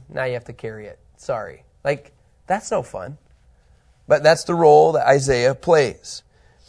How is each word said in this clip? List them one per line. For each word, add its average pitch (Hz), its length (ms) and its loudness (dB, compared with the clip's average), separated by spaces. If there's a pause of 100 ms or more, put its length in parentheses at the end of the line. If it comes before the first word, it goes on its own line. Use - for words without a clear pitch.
now 135 160 -8
you 127 80 -6
have 120 120 -10
to 120 80 -18
carry 107 340 -14
it. - 120 -20 (160)
Sorry. 104 480 -10 (220)
Like, 147 260 -6 (360)
that's 208 240 -6
no 202 120 -2
fun. 110 340 -14 (880)
But 143 160 2
that's 160 220 2
the 175 100 -4
role 160 380 6
that 143 120 -2
Isaiah 131 480 0
plays. 135 680 -2 (460)